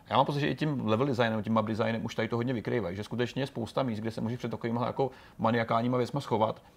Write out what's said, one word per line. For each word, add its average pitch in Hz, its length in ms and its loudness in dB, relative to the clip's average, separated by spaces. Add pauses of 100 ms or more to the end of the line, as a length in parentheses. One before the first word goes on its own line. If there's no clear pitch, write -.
A - 40 -8
já 101 60 4
mám 135 100 6
pocit, 143 140 -2
že 147 80 2
i 139 60 0
tím 135 320 -2
level 110 200 4
designem, 113 360 2
tím 113 100 0
map 110 140 4
designem 113 380 0
už - 100 -6
tady 113 140 0
to 117 80 -2
hodně 120 160 0
vykrývají, 107 440 -2
že 104 80 -6
skutečně 120 380 -4
je 135 40 -2
spousta 120 360 -4
míst, 113 180 -2
kde 113 100 -4
se 117 100 -6
můžeš 117 180 -2
před 120 120 -6
takovýmhle 117 360 -2
jako 127 240 0 (280)
maniakálníma 117 600 2
věcma 123 220 0
schovat 110 420 0 (140)